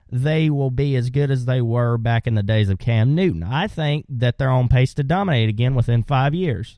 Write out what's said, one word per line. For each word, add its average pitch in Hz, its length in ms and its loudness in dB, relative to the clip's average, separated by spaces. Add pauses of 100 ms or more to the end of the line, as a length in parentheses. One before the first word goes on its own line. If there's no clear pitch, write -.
(140)
they 156 360 0
will 139 220 0
be 135 260 0
as 123 120 -2
good 139 220 0
as 127 140 -2
they 127 160 0
were 120 360 0
back 117 300 0
in 117 80 0
the 104 80 0
days 107 240 2
of 95 100 0
Cam 117 380 2
Newton. 151 280 0
I 139 240 -4
think 151 420 -4
that 123 280 -2
they're 135 120 0
on 127 180 2
pace 131 280 2
to 147 80 -2
dominate 151 440 0
again 120 260 0
within 117 300 0
five 139 320 0
years. 131 420 -4